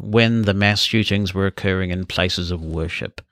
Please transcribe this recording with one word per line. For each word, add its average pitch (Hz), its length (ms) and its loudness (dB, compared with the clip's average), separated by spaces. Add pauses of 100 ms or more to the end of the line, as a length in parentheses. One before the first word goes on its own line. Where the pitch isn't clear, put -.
when 113 420 2
the 101 120 2
mass 101 280 2
shootings 101 500 0
were 95 140 0
occurring 92 440 -2
in 90 140 -4
places 90 460 -2
of 87 100 -4
worship. 80 600 -6 (120)